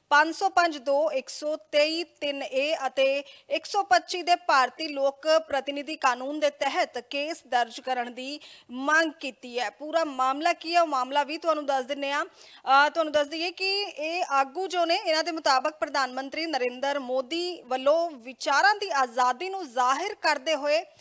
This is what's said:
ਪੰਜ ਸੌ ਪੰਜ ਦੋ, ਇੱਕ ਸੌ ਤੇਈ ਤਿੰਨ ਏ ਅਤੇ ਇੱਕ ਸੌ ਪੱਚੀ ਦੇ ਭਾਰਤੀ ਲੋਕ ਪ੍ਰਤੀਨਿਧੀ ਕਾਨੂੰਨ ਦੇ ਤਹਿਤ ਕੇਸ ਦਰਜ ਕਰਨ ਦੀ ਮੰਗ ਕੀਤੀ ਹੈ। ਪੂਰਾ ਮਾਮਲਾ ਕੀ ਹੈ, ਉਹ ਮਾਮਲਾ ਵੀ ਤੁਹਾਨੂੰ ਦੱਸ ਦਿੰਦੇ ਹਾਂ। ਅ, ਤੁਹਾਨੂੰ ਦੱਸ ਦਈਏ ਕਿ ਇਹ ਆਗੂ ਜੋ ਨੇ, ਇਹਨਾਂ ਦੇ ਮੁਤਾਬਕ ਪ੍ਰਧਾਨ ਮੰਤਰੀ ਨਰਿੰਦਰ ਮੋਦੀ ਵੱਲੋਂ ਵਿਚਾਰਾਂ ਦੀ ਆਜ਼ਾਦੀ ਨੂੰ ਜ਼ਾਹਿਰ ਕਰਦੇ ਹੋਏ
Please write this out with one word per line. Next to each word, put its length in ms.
ਪੰਜ 260
ਸੌ 140
ਪੰਜ 280
ਦੋ, 340
ਇੱਕ 180
ਸੌ 260
ਤੇਈ 480
ਤਿੰਨ 400
ਏ 320
ਅਤੇ 360
ਇੱਕ 160
ਸੌ 180
ਪੱਚੀ 380
ਦੇ 140
ਭਾਰਤੀ 520
ਲੋਕ 400
ਪ੍ਰਤੀਨਿਧੀ 680
ਕਾਨੂੰਨ 440
ਦੇ 100
ਤਹਿਤ 500
ਕੇਸ 480
ਦਰਜ 320
ਕਰਨ 340
ਦੀ 260
ਮੰਗ 400
ਕੀਤੀ 480
ਹੈ। 100
ਪੂਰਾ 340
ਮਾਮਲਾ 500
ਕੀ 220
ਹੈ, 60
ਉਹ 60
ਮਾਮਲਾ 360
ਵੀ 140
ਤੁਹਾਨੂੰ 280
ਦੱਸ 200
ਦਿੰਦੇ 260
ਹਾਂ। 140
ਅ, 640
ਤੁਹਾਨੂੰ 240
ਦੱਸ 140
ਦਈਏ 240
ਕਿ 300
ਇਹ 480
ਆਗੂ 380
ਜੋ 180
ਨੇ, 100
ਇਹਨਾਂ 280
ਦੇ 80
ਮੁਤਾਬਕ 420
ਪ੍ਰਧਾਨ 400
ਮੰਤਰੀ 320
ਨਰਿੰਦਰ 540
ਮੋਦੀ 600
ਵੱਲੋਂ 500
ਵਿਚਾਰਾਂ 640
ਦੀ 140
ਆਜ਼ਾਦੀ 600
ਨੂੰ 180
ਜ਼ਾਹਿਰ 460
ਕਰਦੇ 420
ਹੋਏ 300